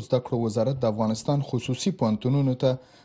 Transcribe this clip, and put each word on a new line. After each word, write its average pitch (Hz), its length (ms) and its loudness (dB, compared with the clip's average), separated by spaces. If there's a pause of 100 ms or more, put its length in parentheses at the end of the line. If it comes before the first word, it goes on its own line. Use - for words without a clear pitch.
زده 131 180 2
کړو 127 220 -2
وزارت 117 340 0
د 120 140 2
افغانستان 113 560 0
خصوصي 131 500 -2
پوهنتونونو 127 640 2
ته 131 80 4 (340)